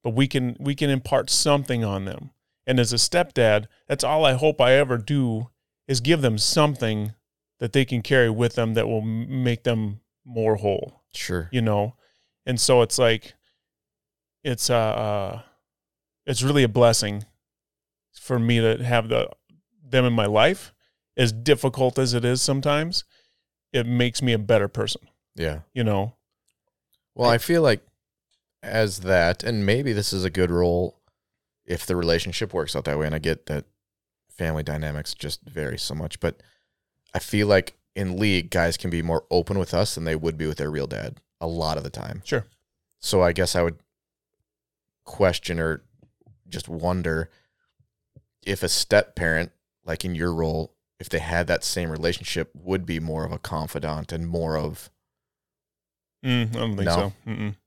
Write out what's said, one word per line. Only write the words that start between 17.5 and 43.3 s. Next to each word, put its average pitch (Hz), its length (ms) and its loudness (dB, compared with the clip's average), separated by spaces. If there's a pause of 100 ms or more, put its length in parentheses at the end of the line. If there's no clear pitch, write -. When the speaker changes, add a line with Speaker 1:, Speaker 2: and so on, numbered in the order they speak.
Speaker 1:
for - 260 -4
me 117 200 4
to 113 240 2
have 117 260 0
the, 117 200 0 (580)
them 127 180 4
in 120 80 4
my 110 140 4
life. 113 440 4 (460)
As 123 140 4
difficult 127 680 2
as 127 140 2
it 120 100 0
is 123 180 0
sometimes, 147 640 -2 (680)
it 123 120 0
makes 123 360 0
me 123 120 2
a 110 60 2
better 104 280 2
person. - 340 -6 (340)
Speaker 2:
Yeah. 78 240 -4 (140)
Speaker 1:
You 123 100 -2
know? 107 300 0 (1000)
Speaker 2:
Well, 120 140 2
Speaker 1:
I 117 60 6
Speaker 2:
I - 40 0
feel 170 240 2
like 113 180 4 (840)
as 101 380 0
that, 90 420 2
and 110 220 -2
maybe 123 280 2
this 101 200 -2
is 95 100 -2
a 95 60 -2
good 90 220 2
role 87 480 0 (680)
if 87 200 -6
the 90 100 -2
relationship 85 580 -2
works 80 220 -4
out 67 100 -6
that 73 120 -2
way, 76 80 0
and 76 80 -2
I 80 60 -4
get 78 280 -4
that 73 180 -6 (640)
family 80 340 -4
dynamics 76 500 -8
just - 300 -10
vary 73 340 -8
so - 160 -8
much, 78 260 -8
but - 220 -4 (720)
I 92 60 -4
feel 104 280 0
like 95 300 2 (180)
in 92 220 -4
League, 95 320 2
guys 85 280 0
can - 120 -6
be 85 120 -2
more 82 280 -2
open 90 300 0
with 90 140 -4
us 92 220 0
than 82 100 -8
they 80 100 -2
would 78 220 -4
be 78 100 -4
with 76 100 -6
their 76 140 -4
real 71 160 -4
dad - 300 -10 (220)
a 82 80 -6
lot 80 300 -2
of 76 60 -8
the - 60 -10
time. - 360 -12
Speaker 1:
Sure. - 200 -2 (540)
Speaker 2:
So - 220 0
I 87 120 4